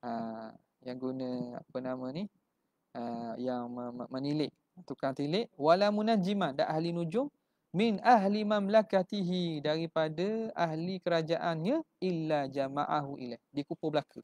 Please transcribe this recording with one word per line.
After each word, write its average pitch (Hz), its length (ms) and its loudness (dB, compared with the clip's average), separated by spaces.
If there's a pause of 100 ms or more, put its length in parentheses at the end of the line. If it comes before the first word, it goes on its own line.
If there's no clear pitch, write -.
Ha, 113 480 -6 (380)
yang 127 100 -6
guna, 127 640 -4
apa - 220 -10
nama 127 320 -6
ni, 185 100 -4 (720)
ha, 117 420 -6
yang 123 320 -4
me-, 123 240 -8
me-, 123 180 -10
menilik, 139 400 -2 (360)
tukang 135 260 -4
tilik, 151 460 -2
wala 175 320 6
munajiman, 202 640 2
dan 147 160 0
ahli 165 240 0
nujum, 170 320 -2 (480)
min 208 320 4
ahli 214 400 6
mamlakatihi, 196 1120 2
daripada 160 920 -2
ahli 170 480 -2
kerajaannya, 170 800 0 (180)
illa 156 460 0
jama'ahu 143 760 -2
ilaih, 120 300 -10
dikumpul 151 420 -4
belaka. 143 320 -2